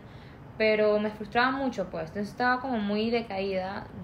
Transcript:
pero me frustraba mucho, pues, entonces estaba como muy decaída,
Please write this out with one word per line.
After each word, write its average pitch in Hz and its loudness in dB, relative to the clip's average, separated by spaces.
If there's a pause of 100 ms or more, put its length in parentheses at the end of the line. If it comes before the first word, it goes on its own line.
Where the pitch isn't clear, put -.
(600)
pero 214 6
me 214 0
frustraba 240 2
mucho, 262 -2
pues, 160 -6
entonces 208 -4
estaba 254 2
como 262 -2
muy 208 0
decaída, 196 -2 (160)